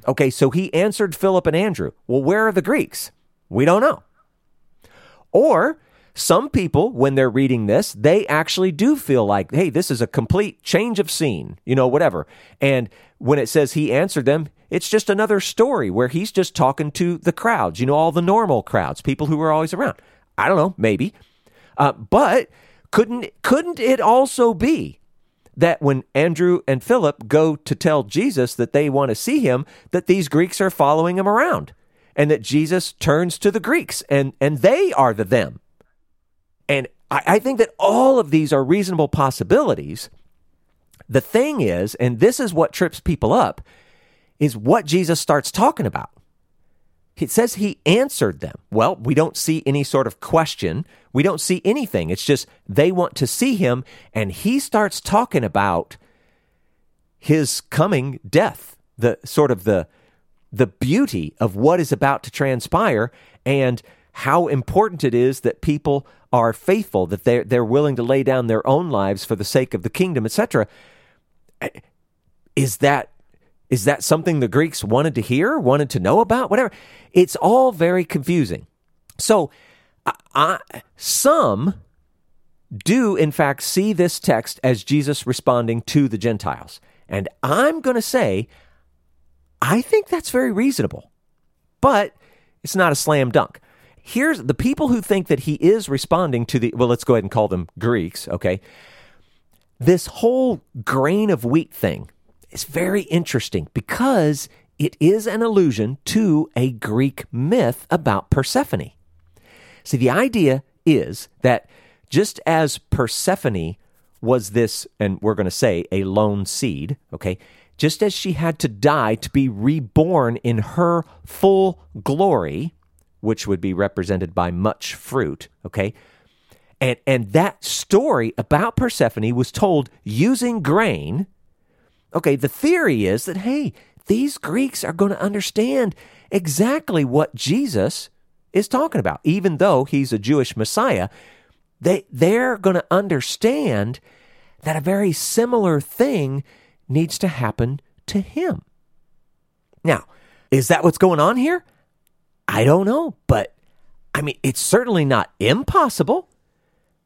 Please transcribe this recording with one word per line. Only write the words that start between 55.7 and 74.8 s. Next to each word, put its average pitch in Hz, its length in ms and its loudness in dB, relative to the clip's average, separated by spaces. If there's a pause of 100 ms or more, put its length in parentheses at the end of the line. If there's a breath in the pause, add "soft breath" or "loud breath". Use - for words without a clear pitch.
his 151 400 0
coming 139 680 -2
death, - 500 -2 (200)
the 117 280 0
sort 147 260 2
of 95 140 -4
the, 95 220 2 (640)
the 117 140 2
beauty 127 720 -2
of 98 180 -2
what 165 240 4
is 151 100 -6
about 139 320 0
to - 80 -14
transpire 135 800 -2 (340 soft breath)
and 131 360 0 (320 soft breath)
how 156 340 0
important 175 560 -2
it 123 100 0
is 127 280 2
that - 200 -2
people 147 460 -2 (240 soft breath)
are 117 220 4
faithful, 185 540 0
that 92 180 -6
they're, 120 180 2
they're 120 220 0
willing 139 320 0
to 120 60 -2
lay 135 200 0
down 131 240 0
their 110 180 0
own 156 240 2
lives 98 360 -2
for 113 100 -4
the 101 80 -4
sake 131 300 -2
of 92 100 -4
the 113 60 -6
kingdom, 165 360 -2
et 113 60 -6
cetera. 160 340 -2 (1900 soft breath)
Is 135 220 -2
that, 139 340 0 (580)
is 110 160 -2
that 143 180 0
something 160 360 0
the 123 80 0
Greeks 131 360 -2